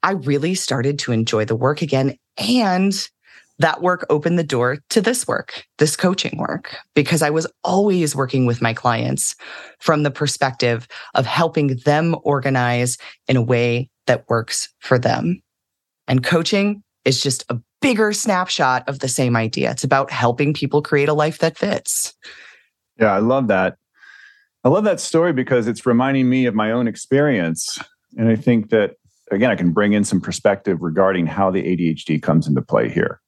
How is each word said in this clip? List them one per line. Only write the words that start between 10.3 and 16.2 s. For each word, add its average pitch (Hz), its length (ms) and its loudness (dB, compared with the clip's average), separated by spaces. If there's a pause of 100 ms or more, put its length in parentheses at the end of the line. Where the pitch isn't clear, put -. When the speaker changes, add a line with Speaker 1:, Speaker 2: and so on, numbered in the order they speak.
Speaker 1:
of 131 120 2
helping 151 580 0
them 156 380 2
organize 123 760 0 (320)
in 131 80 4
a 120 60 4
way 120 480 0 (160)
that 123 240 0
works - 480 -4
for - 200 2
them. 123 440 0 (680)
And 127 160 2